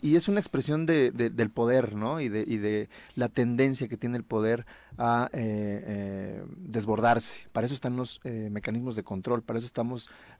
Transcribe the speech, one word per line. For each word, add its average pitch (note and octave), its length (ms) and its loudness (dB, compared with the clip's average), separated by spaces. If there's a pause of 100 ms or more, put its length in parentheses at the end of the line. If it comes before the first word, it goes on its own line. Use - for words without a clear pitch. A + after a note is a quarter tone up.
y D3+ 140 6
es F3 120 2
una G3+ 120 4
expresión D3+ 440 0
de, D3+ 260 6
de, A#2 200 0
del A2+ 180 0
poder, A#2 460 2
¿no? B2 260 -2
Y C3 80 -2
de, G#2+ 180 0
y A2 120 0
de G#2+ 320 0 (240)
la B2 160 0
tendencia B2+ 580 2
que A#2+ 80 -8
tiene A#2+ 220 -4
el A2 60 -8
poder A2+ 420 0 (320)
a, A#2+ 340 2
eh, G#2+ 540 -2
eh, G2 580 -6 (140)
desbordarse. A2+ 960 0
Para A2+ 120 0
eso C3 100 -2
están B2 220 -4
los, B2 280 -6
eh, A2 280 -6
mecanismos A2+ 420 -4
de G#2 100 -4
control, A2+ 360 -2
para A2+ 180 -4
eso A#2 80 -6
estamos A#2+ 440 -6 (300)